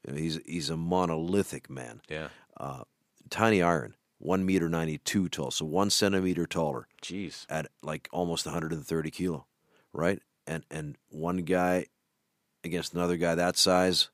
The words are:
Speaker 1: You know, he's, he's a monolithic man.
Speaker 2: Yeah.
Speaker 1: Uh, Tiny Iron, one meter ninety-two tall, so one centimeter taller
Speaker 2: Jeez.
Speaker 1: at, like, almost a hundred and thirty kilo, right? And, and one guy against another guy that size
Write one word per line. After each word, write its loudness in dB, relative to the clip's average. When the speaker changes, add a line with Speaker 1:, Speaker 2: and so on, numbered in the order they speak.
Speaker 1:
You -8
know, -6
he's, -4
he's -6
a -4
monolithic 0
man. -14
Speaker 2:
Yeah. -8
Speaker 1:
Uh, -8
Tiny 6
Iron, 2
one 0
meter 4
ninety-two 0
tall, -4
so -4
one 2
centimeter 2
taller -2
Speaker 2:
Jeez. -10
Speaker 1:
at, -6
like, -8
almost -2
a -6
hundred -4
and -8
thirty -2
kilo, -4
right? 0
And, -6
and -6
one -2
guy 2
against -4
another 2
guy 2
that 2
size 4